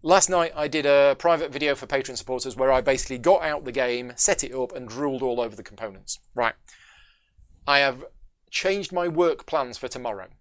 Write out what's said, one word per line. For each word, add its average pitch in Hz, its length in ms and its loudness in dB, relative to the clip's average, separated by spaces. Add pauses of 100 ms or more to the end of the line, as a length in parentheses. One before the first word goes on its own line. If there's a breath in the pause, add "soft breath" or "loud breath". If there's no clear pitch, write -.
Last 180 280 6
night 170 260 0
I 151 120 -2
did 156 180 -2
a 139 320 6
private 160 340 2
video 147 240 0
for 131 120 -14
Patreon 135 300 -4
supporters 127 380 -8
where 131 160 2
I 131 100 4
basically 131 360 -2
got 165 240 4
out 151 240 -4
the 127 60 -8
game, 123 440 -2
set - 280 0
it 123 100 -8
up, 131 220 -4
and 127 120 -12
drooled 131 360 -4
all 120 180 -2
over 110 140 -6
the - 80 -18
components. 101 560 -12 (160)
Right. 117 200 0 (1120 soft breath)
I 143 120 6
have 135 260 0 (460)
changed 190 420 -2
my 175 140 0
work 165 380 0
plans 127 320 -4
for 131 100 -10
tomorrow. 110 400 -6 (140)